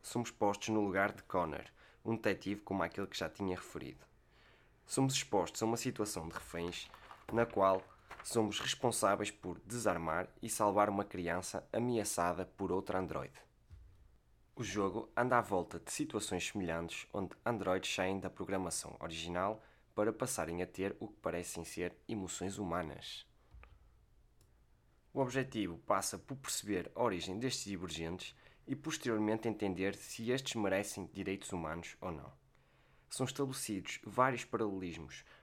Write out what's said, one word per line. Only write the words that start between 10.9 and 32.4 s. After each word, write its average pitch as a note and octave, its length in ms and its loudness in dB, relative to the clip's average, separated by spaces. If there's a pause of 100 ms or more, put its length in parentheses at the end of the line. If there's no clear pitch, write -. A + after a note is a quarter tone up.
criança F2 680 -2
ameaçada G2+ 760 2
por F#2+ 260 -2
outro F#2+ 240 0
androide. F2+ 420 -4 (1160)
O A#2 80 -6
jogo G2 500 0
anda B2 220 4
à A#2+ 40 8
volta F2+ 380 0
de - 140 -10
situações G#2 560 -2
semelhantes E2+ 640 -2
onde F#2+ 320 -4
androides F#2+ 500 2
saem F#2+ 240 2
da F#2 120 -4
programação F2+ 680 -4
original F2 640 -2 (320)
para G#2+ 180 4
passarem F2 500 -2
a F2+ 40 0
ter G2 320 -2
o A2+ 80 -4
que - 140 -18
parecem F2 440 -2
ser F2 300 -4 (140)
emoções F#2+ 480 -4
humanas. F2 720 -4 (1900)
O C3+ 80 2
objetivo B2 580 0
passa F#2+ 400 2
por C#3 180 -8
perceber G2 580 -2
a - 80 0
origem F#2 360 2
destes B2 280 -2
divergentes F2 680 -4 (320)
e C3 80 -4
posteriormente A2+ 760 0
entender G2 460 0
se - 360 -6
estes C3+ 240 0
merecem G2+ 580 0
direitos F#2+ 400 -4
humanos E2 480 -4
ou F#2 100 -4
não. C2+ 220 -8 (760)